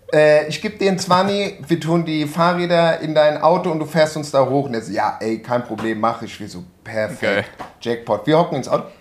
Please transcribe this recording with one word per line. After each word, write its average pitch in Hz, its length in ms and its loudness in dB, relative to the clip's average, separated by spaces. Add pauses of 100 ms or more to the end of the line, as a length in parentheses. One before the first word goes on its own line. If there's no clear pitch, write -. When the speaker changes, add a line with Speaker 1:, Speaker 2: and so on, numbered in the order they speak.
(120)
Speaker 1:
äh, 151 340 6
ich 156 160 -8
geb 208 160 -6
dir 196 120 2
einen 180 100 -2
Zwanni, 196 680 0
wir 170 140 0
tun 165 240 0
die 156 220 -2
Fahrräder 170 760 2
in 151 160 -4
dein 151 260 4
Auto 175 280 4
und 156 100 -2
du 151 60 -6
fährst 156 300 2
uns 147 140 -8
da 135 180 2
hoch." 135 180 0
Und 123 80 -6
er 110 80 -4
so, 92 100 -10
"Ja, 107 260 -2
ey, 110 220 -4
kein 120 240 -2
Problem, 110 340 -4
mach 117 240 -2
ich." 107 160 -12
Wir 104 100 -12
so, 90 140 -14 (220)
"Perfekt, 110 720 -2
Speaker 2:
Geil. - 80 -14 (140)
Speaker 1:
Jackpot." 117 480 -4
Wir 156 100 6
hocken 170 200 0
ins 123 100 -8
Auto. 131 160 -2 (160)